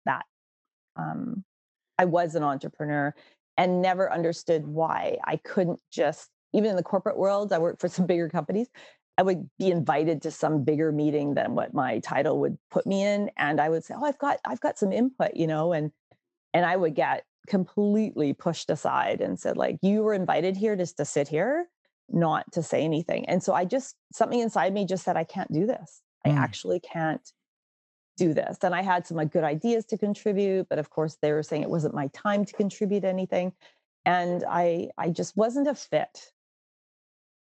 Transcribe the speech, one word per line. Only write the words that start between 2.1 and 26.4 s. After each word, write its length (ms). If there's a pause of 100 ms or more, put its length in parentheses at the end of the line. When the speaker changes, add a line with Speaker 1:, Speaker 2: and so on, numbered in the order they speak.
Speaker 1:
an 100
entrepreneur 720 (420)
and 260
never 300
understood 540
why 580
I 120
couldn't 440 (120)
just, 380 (220)
even 180
in 60
the 60
corporate 360
world, 340
I 60
worked 220
for 80
some 180
bigger 220
companies. 400 (480)
I 60
would 360
be 140
invited 500
to 80
some 320
bigger 300
meeting 420
than 220
what 180
my 240
title 400
would 180 (140)
put 160
me 180
in. 320
And 240
I 80
would 160
say, 140
"Oh, 60
I've 140
got, 280
I've 140
got 180
some 140
input," 420
you 140
know, 240
and, 180 (640)
and 100
I 120
would 180
get 300 (240)
completely 840
pushed 380
aside 500
and 160
said, 200
like, 260
"You 220
were 100
invited 420
here 200
just 220
to 60
sit 220
here, 400 (420)
not 440
to 100
say 220
anything." 440
And 140
so 120
I 100
just, 320 (160)
something 260
inside 340
me 140
just 160
said, 140
"I 80
can't 280
do 140
this. 340 (240)
I 40
Speaker 2:
Mm. 100
Speaker 1:
actually 400